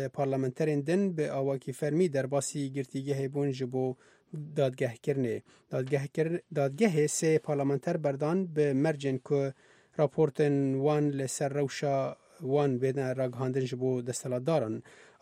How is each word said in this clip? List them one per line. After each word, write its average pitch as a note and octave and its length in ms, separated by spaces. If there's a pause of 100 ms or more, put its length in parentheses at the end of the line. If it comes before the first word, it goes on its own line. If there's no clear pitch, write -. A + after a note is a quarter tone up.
(120)
parlamenterên C#3 720
din F#3 300
bi D3 140
awakî C3+ 420
fermî D#3 400
derbasî C3+ 460
girtîgehê C3+ 760
bûn C#3+ 180
ji B2+ 200
bo C3 240 (380)
dadgehkirinê. C3+ 1080 (300)
Dadgehkir-, C#3+ 680 (140)
dadgehê D3 500
sê D#3 340
parlamenter C#3+ 640
berdan D3+ 520
bi D3 100 (180)
mercên C#3 340
ku C#3 340 (460)
raportên D3 580 (160)
wan C#3+ 460
li C3+ 100
ser C#3 260
rewşa C#3 600 (240)
wan C#3+ 320 (100)
bêne C3 340
raghandin C3 500
ji B2 140
bo B2+ 260
desteladaran. B2+ 760 (400)